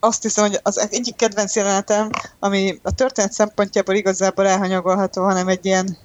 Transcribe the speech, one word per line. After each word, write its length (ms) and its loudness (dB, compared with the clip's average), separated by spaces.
Azt 220 2
hiszem, 240 2
hogy 160 -2
az 160 -2
egyik 260 -6
kedvenc 400 0
jelenetem, 540 0
ami 440 0
a 120 -4
történet 380 0
szempontjából 600 0
igazából 520 0
elhanyagolható, 760 0
hanem 240 2
egy 180 -2
ilyen 380 0